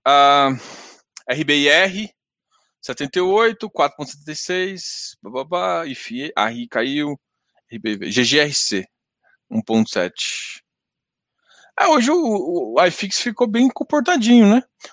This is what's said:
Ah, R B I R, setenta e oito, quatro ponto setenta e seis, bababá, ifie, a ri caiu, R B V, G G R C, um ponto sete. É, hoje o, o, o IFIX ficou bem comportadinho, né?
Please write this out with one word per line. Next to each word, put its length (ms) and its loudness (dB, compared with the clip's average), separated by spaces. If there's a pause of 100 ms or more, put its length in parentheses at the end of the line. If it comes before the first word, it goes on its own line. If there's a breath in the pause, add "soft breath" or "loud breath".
Ah, 440 6 (760 loud breath)
R 180 -4
B 120 0
I 120 2
R, 460 2 (680)
setenta 360 -8
e 40 2
oito, 480 0
quatro 260 0
ponto 140 -12
setenta 220 -16
e 40 -14
seis, 840 -8
bababá, 640 -4
ifie, 500 -10
a 120 2
ri 200 -10
caiu, 500 -4 (520)
R 80 -14
B 180 -6
V, 140 -8
G 140 0
G 160 2
R 120 -2
C, 340 -4 (600)
um 140 -6
ponto 260 0
sete. 720 -6 (1160 soft breath)
É, 80 2
hoje 240 4
o, 60 4
o, 580 -2
o 100 4
IFIX 380 -2
ficou 240 -2
bem 220 2
comportadinho, 800 4
né? 160 6 (300 loud breath)